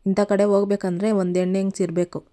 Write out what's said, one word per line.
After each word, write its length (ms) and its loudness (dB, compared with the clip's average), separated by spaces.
ಇಂಥ 180 0
ಕಡೆ 200 2
ಹೋಗ್ಬೇಕಂದ್ರೆ 680 0
ಒಂದ್ 260 0
ಹೆಣ್ಣ್ 180 0
ಹೆಂಗ್ಸ್ 260 -2
ಇರ್ಬೇಕು. 360 -2